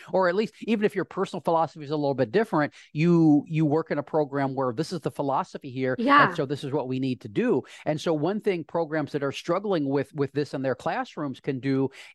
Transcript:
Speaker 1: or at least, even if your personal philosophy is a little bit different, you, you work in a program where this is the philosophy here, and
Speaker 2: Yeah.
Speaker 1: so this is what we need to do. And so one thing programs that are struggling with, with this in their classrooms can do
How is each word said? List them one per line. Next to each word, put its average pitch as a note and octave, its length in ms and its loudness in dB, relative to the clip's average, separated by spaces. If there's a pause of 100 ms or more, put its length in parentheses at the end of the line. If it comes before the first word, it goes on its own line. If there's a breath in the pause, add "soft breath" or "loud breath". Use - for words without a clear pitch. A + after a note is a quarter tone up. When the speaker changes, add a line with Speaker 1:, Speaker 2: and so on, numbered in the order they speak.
(140 loud breath)
Speaker 1:
or F#3 160 4
at F3 60 0
least, G#3+ 260 -2
even G#3+ 240 0
if F#3+ 100 0
your F#3 80 0
personal F#3 380 -6
philosophy D#3+ 420 0
is C#3 80 -8
a D#3 40 -2
little C#3+ 180 0
bit B2 180 0
different, F3 400 2 (220 loud breath)
you, D#3+ 520 6
you D#3+ 200 0
work D#3 260 0
in D#3 60 -2
a C#3 60 -2
program C#3 520 -2
where C3 160 0
this D3+ 220 -4
is D#3+ 80 -4
the D3 100 -2
philosophy D3 580 -4
here, B2+ 260 -2
and A#3 100 -2
Speaker 2:
Yeah. C#4 280 6
Speaker 1:
so D#3+ 120 -2
this C#3 180 -6
is C3+ 80 -6
what C3+ 160 0
we C3 100 -2
need B2+ 240 -2
to A#2 60 -12
do. D#3+ 340 0 (240 loud breath)
And D3+ 140 -2
so E3+ 140 0
one E3+ 260 -2
thing F3+ 240 -2
programs D#3 480 -4
that C#3+ 100 -4
are C#3 120 -2
struggling F3+ 560 -2
with, C#3 260 -2
with C#3 160 -2
this C#3+ 220 -4
in C#3 80 -4
their C3 140 0
classrooms E3 640 -6
can C3+ 180 -4
do C3+ 300 0 (260 loud breath)